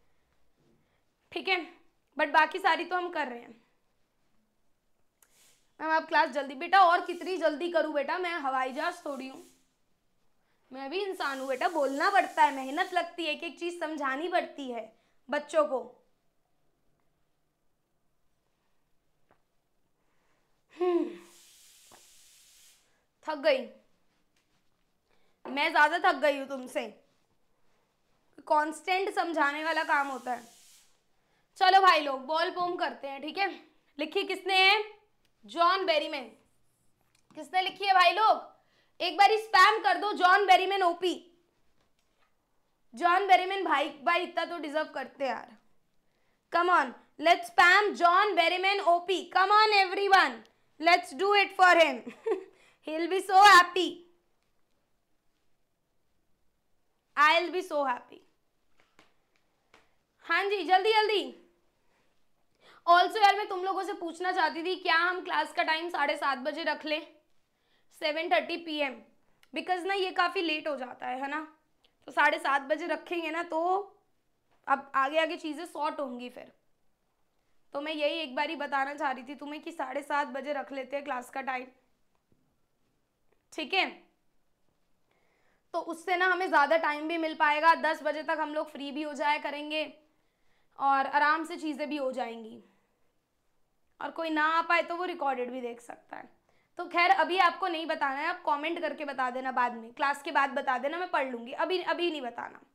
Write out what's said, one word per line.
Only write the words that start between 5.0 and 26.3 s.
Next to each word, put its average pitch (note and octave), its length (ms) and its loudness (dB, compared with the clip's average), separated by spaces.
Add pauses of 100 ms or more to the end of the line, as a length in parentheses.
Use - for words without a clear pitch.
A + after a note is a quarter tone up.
मैम D#4 100 -4
आप D#4+ 180 2
क्लास D#4 220 4
जल्दी, C4+ 240 -6
बेटा E4+ 260 4
और F4 260 6
कितनी F4 300 -6
जल्दी D#4 320 -2
करूँ D#4 240 0
बेटा, D4 260 -2
मैं F4+ 120 -4
हवाई C4+ 420 -4
जहाज E4 340 -6
थोड़ी C4 220 -10
हूँ, C4 140 -18 (1300)
मैं C4+ 200 -12
भी F#4 120 -4
इंसान D#4 380 -4
हूँ C4+ 80 -8
बेटा, C4+ 200 -2
बोलना D4+ 420 0
पड़ता E4+ 320 2
है, C#4+ 140 4
मेहनत D4 380 -4
लगती E4+ 300 -4
है, D4+ 80 -4
एक D4 120 -8
एक E4+ 140 -12
चीज F4 220 -8
समझानी D4+ 480 -6
पड़ती D4 420 -4
है A3+ 140 -10 (440)
बच्चों D4 360 0
को। C4 160 -4 (4000)
हम्म, F4 320 0 (2250)
थक D#4 120 -6
गई C4+ 280 2 (1800)
मैं, D4 280 -2
ज्यादा D#4 260 4
थक E4+ 200 2
गई C#4+ 200 0